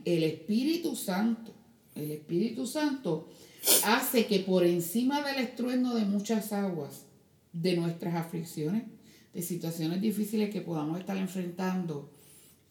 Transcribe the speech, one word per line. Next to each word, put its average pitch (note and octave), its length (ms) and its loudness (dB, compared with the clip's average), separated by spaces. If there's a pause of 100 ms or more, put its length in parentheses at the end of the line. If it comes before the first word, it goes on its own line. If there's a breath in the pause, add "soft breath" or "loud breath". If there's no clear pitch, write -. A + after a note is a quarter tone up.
el E3+ 200 4
Espíritu C#4 680 0
Santo, A3 600 -2 (400)
el D3+ 160 -6
Espíritu F#3+ 560 -2
Santo C4+ 640 -2 (540 loud breath)
hace A#3 420 4
que G3 140 4
por F#3 260 4
encima A#3 560 2
del C4+ 200 -2
estruendo B3 520 0
de A3 100 2
muchas G3+ 480 0
aguas, F3 540 -4 (480)
de F3 220 2
nuestras E3+ 380 -2
aflicciones, E3 680 -2 (500 soft breath)
de - 100 -10
situaciones E3+ 600 -2
difíciles G#3 480 0
que F#3 100 -4
podamos D#3+ 400 -4
estar F#3+ 160 -6
enfrentando, F3+ 960 -4 (600 soft breath)